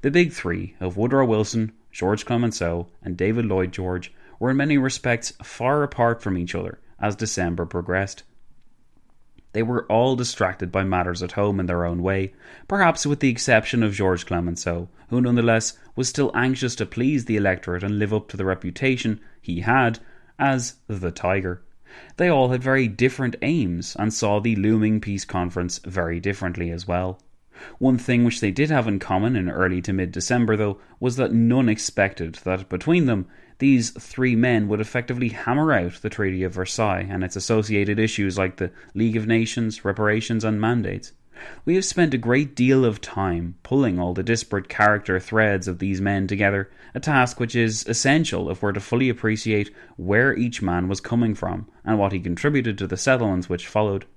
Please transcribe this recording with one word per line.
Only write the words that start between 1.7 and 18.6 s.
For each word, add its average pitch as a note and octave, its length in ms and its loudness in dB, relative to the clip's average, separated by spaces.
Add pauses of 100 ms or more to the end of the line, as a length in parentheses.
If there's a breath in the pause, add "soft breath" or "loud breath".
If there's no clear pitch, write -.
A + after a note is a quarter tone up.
George - 320 -2
Clemenceau, F#2+ 640 -2 (140)
and F#2 140 -6
David A2 280 0
Lloyd F#2+ 280 0
George F2+ 420 -6 (260 soft breath)
were B2 100 0
in C3 60 2
many C#3+ 220 2
respects B2+ 640 -2
far C#3 400 0
apart A#2 400 0
from F#2 160 0
each F2 160 -4
other F#2 260 -6 (180 soft breath)
as G#2 160 0
December F2+ 520 -2
progressed. F2+ 580 -4 (1300)
They G#2+ 100 0
were A#2+ 240 -2
all A#2+ 280 4
distracted G2 560 -2
by F#2+ 140 0
matters F2+ 380 0
at F2 100 -6
home G2+ 260 0
in F#2 80 -2
their F2 180 0
own F2 180 -2
way, F#2+ 320 -2 (320 loud breath)
perhaps F3+ 400 2
with D3 140 0
the C3+ 100 4
exception A#2 520 2
of G#2 120 0
George F#2 320 0
Clemenceau, F2 600 -4 (200 soft breath)
who B2 120 0
nonetheless A#2+ 580 2 (180 soft breath)
was B2 120 -2
still C#3 260 0
anxious B2 420 0
to G#2+ 100 -4
please C3 380 0
the G#2+ 120 0
electorate F#2 460 0
and G#2 160 -2
live G#2 140 0
up G#2+ 160 -2
to - 80 -14
the G2 80 -4
reputation G2+ 760 -2 (200 soft breath)